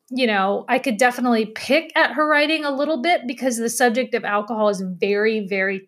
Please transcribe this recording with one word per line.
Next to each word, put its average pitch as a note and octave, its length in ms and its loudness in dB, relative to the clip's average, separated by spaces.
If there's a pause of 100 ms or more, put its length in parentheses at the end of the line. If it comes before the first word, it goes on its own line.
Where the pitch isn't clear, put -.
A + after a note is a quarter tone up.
you B3+ 160 -2
know, G3+ 420 0
I B3+ 120 2
could B3+ 180 -2
definitely A#3+ 480 2
pick D4+ 500 -2
at C#4 180 2
her D4+ 140 0
writing D4+ 380 2
a C#4 100 -2
little D4 280 -2
bit E4 240 0
because B3 300 -2
the A#3 120 -2
subject B3 460 0
of - 100 -4
alcohol G#3+ 440 0
is F#3+ 120 0
very, G3+ 640 0
very G3 420 -2